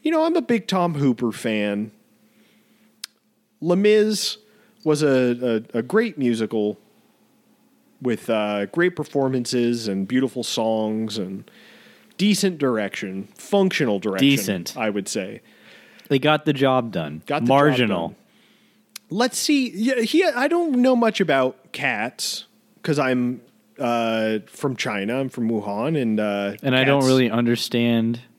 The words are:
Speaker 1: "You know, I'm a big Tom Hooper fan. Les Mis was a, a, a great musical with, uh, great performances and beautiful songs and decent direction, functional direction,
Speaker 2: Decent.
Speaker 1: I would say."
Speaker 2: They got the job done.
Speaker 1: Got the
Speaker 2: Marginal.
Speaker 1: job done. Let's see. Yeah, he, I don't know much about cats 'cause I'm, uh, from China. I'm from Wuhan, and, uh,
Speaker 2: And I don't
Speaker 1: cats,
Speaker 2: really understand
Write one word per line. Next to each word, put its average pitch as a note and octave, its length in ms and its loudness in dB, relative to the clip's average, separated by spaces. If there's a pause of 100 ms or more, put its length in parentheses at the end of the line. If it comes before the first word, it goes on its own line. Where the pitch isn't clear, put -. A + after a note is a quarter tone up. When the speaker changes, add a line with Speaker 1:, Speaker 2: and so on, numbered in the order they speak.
Speaker 1:
"You D#4 100 0
know, D#4+ 140 2
I'm E4+ 100 0
a D#4+ 60 2
big A#3 260 -2
Tom F3 280 0
Hooper B2 360 0
fan. G#2 600 -2 (1700)
Les F3 140 0
Mis G#3+ 640 2 (460)
was D3+ 180 2
a, B2 640 2 (100)
a, A#2 60 0
a - 20 -2
great G3+ 360 0
musical A2+ 600 0 (1200)
with, A#2+ 280 -4
uh, G#2 380 0
great F3 280 0
performances B2 920 -2
and G2 200 -2
beautiful B2+ 360 -2
songs A2 760 -2
and F#2+ 320 -10 (680)
decent F#3+ 400 0
direction, G#2 800 -4
functional E3+ 640 0
direction, G#2 300 2
Speaker 2:
Decent. G2+ 480 0
Speaker 1:
I A2 120 -2
would G2 180 -4
say." G#2 340 -8 (680)
Speaker 2:
They C#3 100 2
got D3 240 2
the D#3 100 0
job C3 380 2
done. D#2 340 -8
Speaker 1:
Got C#3+ 180 -2
the A#2+ 40 2
Speaker 2:
Marginal. B2 640 4
Speaker 1:
job - 80 -16
done. - 60 -20 (840)
Let's A#3 280 -2
see. C4+ 340 0
Yeah, A#3 300 0
he, D#4 240 2
I C#4 240 0
don't E4+ 320 0
know B3+ 160 4
much A3 240 2
about C3+ 500 0
cats - 760 -4 (360)
'cause D3 180 -2
I'm, B2+ 420 0 (380)
uh, A2+ 680 0
from - 280 -6
China. A2 460 -4
I'm C3 80 -6
from A#2 200 -4
Wuhan, A2 500 -2
and, A2 200 0
uh, G2+ 420 -2
Speaker 2:
And C3 140 0
I C3 80 4
don't C#3 160 4
Speaker 1:
cats, C3 80 4
Speaker 2:
really C3 240 4
understand A#2 880 0 (200)